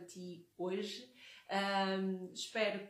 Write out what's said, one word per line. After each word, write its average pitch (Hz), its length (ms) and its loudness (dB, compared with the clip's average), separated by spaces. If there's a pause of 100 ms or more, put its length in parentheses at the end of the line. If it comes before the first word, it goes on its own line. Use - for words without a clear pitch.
ti 180 500 -10
hoje. 190 560 -2 (380)
Ahm, 190 840 2
espero 202 580 0